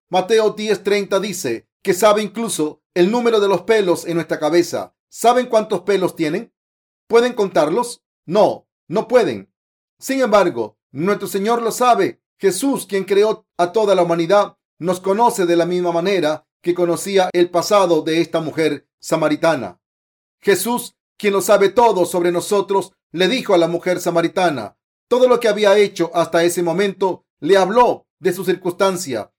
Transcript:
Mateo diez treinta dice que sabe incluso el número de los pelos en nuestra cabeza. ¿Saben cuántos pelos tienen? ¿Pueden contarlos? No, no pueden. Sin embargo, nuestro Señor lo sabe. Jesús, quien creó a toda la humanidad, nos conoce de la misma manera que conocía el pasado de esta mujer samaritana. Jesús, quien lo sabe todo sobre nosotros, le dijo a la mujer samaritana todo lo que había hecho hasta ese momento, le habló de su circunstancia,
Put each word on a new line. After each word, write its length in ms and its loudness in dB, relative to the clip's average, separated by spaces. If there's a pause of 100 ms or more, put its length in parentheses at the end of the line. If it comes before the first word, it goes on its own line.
Mateo 420 2
diez 320 -4
treinta 380 0
dice 480 -6 (140)
que 120 0
sabe 280 2
incluso 600 -6 (120)
el 160 4
número 300 2
de 80 2
los 140 0
pelos 440 0
en 80 -6
nuestra 240 -4
cabeza. 560 -2 (140)
¿Saben 380 2
cuántos 360 -2
pelos 340 -2
tienen? 360 -6 (540)
¿Pueden 260 2
contarlos? 720 -2 (220)
No, 420 0 (200)
no 180 -4
pueden. 460 0 (460)
Sin 220 -4
embargo, 580 0 (120)
nuestro 380 -4
Señor 340 -2
lo 100 -2
sabe. 500 0 (160)
Jesús, 480 -2
quien 180 -4
creó 420 0 (100)
a 160 0
toda 220 2
la 80 2
humanidad, 540 0 (220)
nos 220 -4
conoce 460 0
de 100 2
la 100 2
misma 260 -2
manera 540 -2 (160)
que 120 -2
conocía 580 0
el 180 2
pasado 520 2
de 180 0
esta 200 -2
mujer 480 -4 (100)
samaritana. 840 -2 (600)
Jesús, 560 -2 (220)
quien 160 -2
lo 80 0
sabe 260 4
todo 380 2
sobre 260 -2
nosotros, 600 -2 (180)
le 180 0
dijo 240 -2
a 60 4
la 100 2
mujer 320 -4
samaritana 800 -4 (300)
todo 180 4
lo 140 4
que 80 0
había 280 4
hecho 380 0
hasta 300 0
ese 180 0
momento, 640 -4 (140)
le 160 4
habló 500 2 (140)
de 120 0
su 120 -8
circunstancia, 960 -4